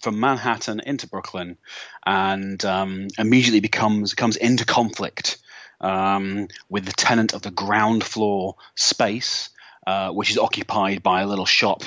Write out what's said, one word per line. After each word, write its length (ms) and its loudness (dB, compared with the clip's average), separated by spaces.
from 180 -2
Manhattan 600 -2
into 280 -6
Brooklyn 500 -10
and, 600 0
um, 420 -2
immediately 420 6
becomes, 540 2
comes 220 0
into 300 2
conflict, 720 -2
um, 640 0
with 160 -4
the 80 -6
tenant 400 2
of 80 -10
the 100 -8
ground 520 2
floor 520 -2
space, 760 -2
uh, 260 -2
which 200 -2
is 60 0
occupied 680 0
by 180 4
a 60 -2
little 180 -2
shop, 420 2